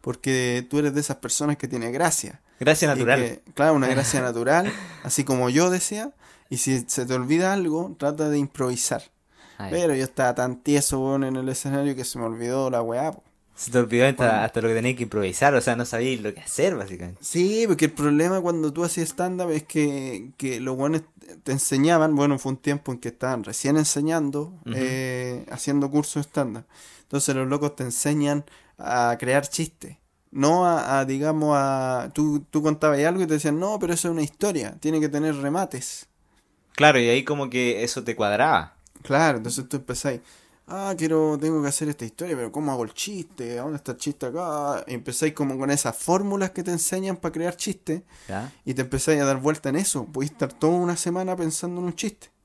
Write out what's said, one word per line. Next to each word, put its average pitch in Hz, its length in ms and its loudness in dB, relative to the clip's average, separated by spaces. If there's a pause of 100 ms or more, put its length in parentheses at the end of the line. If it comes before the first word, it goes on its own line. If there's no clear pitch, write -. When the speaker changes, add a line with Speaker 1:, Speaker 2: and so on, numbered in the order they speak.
Speaker 1:
porque 123 680 0
tú 143 80 2
eres 147 160 2
de 147 60 2
esas 143 160 -4
personas 147 400 -2
que 139 100 -8
tiene 120 240 -4
gracia". 156 500 -2 (200)
Speaker 2:
Gracia 151 260 4
Speaker 1:
Y - 20 6
Speaker 2:
natural. 131 320 2
Speaker 1:
que, 120 220 -4 (120)
claro, 156 200 6
una 135 140 4
gracia 131 320 2
Speaker 2:
<laughs> - 20 0
Speaker 1:
natural, 127 500 2 (300)
así 139 220 0
como 127 260 2
yo 165 200 4
decía, 208 420 -4 (380)
"y 123 80 -4
si 131 280 0
se - 200 -2
te 127 80 0
olvida 156 380 2
algo, 175 460 -2
trata 147 300 0
de 147 100 2
improvisar". 127 640 -2 (560)
Speaker 2:
Ah, 101 60 -8
ya. 98 60 -8
Speaker 1:
Pero 165 240 2
yo 131 100 0
estaba 127 300 0
tan 127 280 -2
tieso, 143 380 2
weón, 135 240 0
en 131 120 -4
el 131 120 -4
escenario 139 480 -2
que 127 80 -8
se - 140 -8
me 120 80 -4
olvidó 120 440 -2
la 120 120 0
weá, 123 300 -2
po. - 120 -18 (320)
Speaker 2:
Se - 140 -8
te 123 80 4
olvidó 120 280 4
hasta, 127 200 2
Speaker 1:
Bueno. 107 180 4
Speaker 2:
hasta 113 180 0
lo 113 60 2
que 113 60 2
tenías 123 220 0
que 120 80 -4
improvisar, 107 500 2
o 120 60 6
sea, 120 160 2
no 120 80 -2
sabías 120 360 -2
lo 104 140 -4
que - 60 -18
hacer, 175 340 0
básicamente. 90 480 -10
Speaker 1:
Sí, 202 460 2
porque 156 160 4
el 147 80 2
problema 156 480 2
cuando 165 320 0
tú 160 100 -4
hacías 165 280 -2
stand-up 180 420 -4
es 151 100 -2
que, 135 760 -4
que 127 220 -6
los 131 180 -4
weones 151 260 0 (420)
te 131 80 -2
enseñaban, 151 640 4
bueno, 143 240 4
fue 135 100 -4
un 135 80 -4
tiempo 143 340 -4
en 120 60 -8
que 120 120 -8
estaban 123 340 -4
recién 135 320 0
enseñando, 151 760 0 (140)
Speaker 2:
Ujú. 117 80 -6
Speaker 1:
eh, 127 800 -4
haciendo 139 360 0
cursos 147 360 0
de - 60 -14
stand-up. 120 340 -4 (380)
Entonces 139 340 -2
los 131 100 0
locos 147 300 -2
te 131 80 -6
enseñan 143 600 0 (320)
a 120 440 0
crear 135 280 2
chistes. - 500 -8 (340)
No 160 340 4
a, 147 320 2
a, 135 60 2
digamos, 151 520 0
a... 131 560 0
Tú, 147 380 0
tú 156 100 0
contabas 151 440 2
algo 180 180 2
y 175 60 2
te 156 60 2
decían, 151 260 0
"No, 208 180 -2
pero 175 160 0
eso 170 140 0
es 170 40 0
una 165 100 0
historia, 147 580 -2
tiene 156 180 0
que 151 100 2
tener 147 280 0
remates". 139 720 -4 (640)
Speaker 2:
Claro, 143 240 8
y 120 100 4
ahí 127 160 4
como 143 260 -2
que 120 340 0
eso 123 180 -4
te 110 140 -4
cuadraba. 104 580 2 (280)
Speaker 1:
Claro, 143 360 2
entonces 120 300 -6
tú - 80 -6
empezás, 135 380 -4 (520)
"Ah, 190 320 -6
quiero, 156 420 2
tengo 156 220 0
que 143 60 0
hacer 151 200 -2
esta 139 160 -6
historia, 160 300 -8
pero 120 160 -6
¿cómo 143 220 -4
hago 123 120 -2
el 107 100 -10
chiste? 131 640 -8
¿A 120 40 -8
dónde 151 140 -8
está 135 160 -10
el 120 60 -10
chiste 143 280 -6
acá?". 147 600 -4
Y 127 60 -8
empezáis 143 400 -4
como 135 220 -2
con 135 140 -2
esas 139 260 0
fórmulas 196 540 0
que 180 140 -8
te 180 80 -2
enseñan 185 440 -2
pa' 180 140 -6
crear 175 260 -4
chistes, 185 460 -6 (260)
Speaker 2:
¿Ya? 107 220 -6 (140)
Speaker 1:
y 131 100 -4
te 131 80 -2
empezáis 135 380 2
a 143 40 4
dar 135 120 4
vuelta 143 320 0
en 135 80 0
eso. 160 300 -2
Podéis 139 260 -4
estar 135 200 -4
toda 156 220 2
una 175 220 0
semana 185 400 -2
pensando 175 440 -4
en 180 60 -4
un 175 80 -4
chiste. - 340 -8 (160)